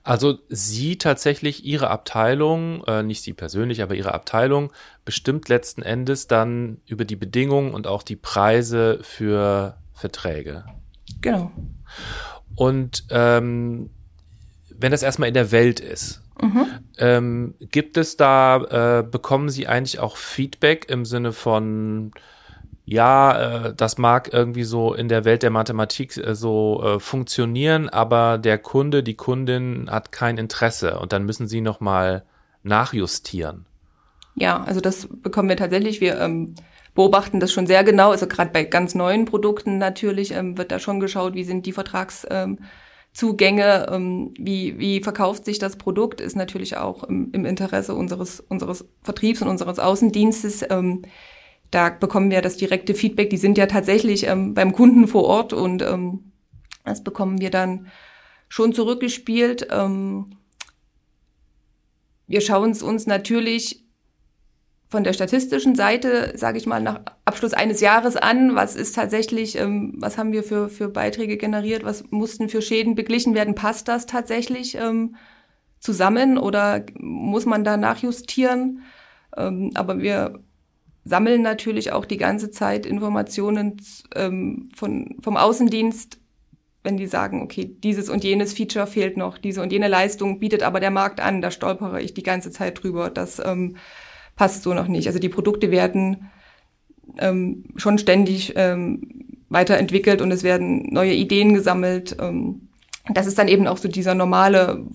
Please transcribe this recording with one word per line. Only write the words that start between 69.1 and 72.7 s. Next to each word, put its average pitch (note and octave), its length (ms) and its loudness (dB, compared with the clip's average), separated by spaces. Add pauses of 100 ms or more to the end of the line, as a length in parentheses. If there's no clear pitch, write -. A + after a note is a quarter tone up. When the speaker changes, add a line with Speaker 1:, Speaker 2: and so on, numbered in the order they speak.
Speaker 2:
ähm, G3+ 380 -4
was G#3 220 -6
haben A3 160 -2
wir G#3+ 100 -2
für, G#3 240 -2
für G#3 220 -8
Beiträge G#3 480 -4
generiert, G#3+ 480 -4
was G#3 260 -8
mussten G#3+ 380 -4
für A3 120 -2
Schäden A3 320 0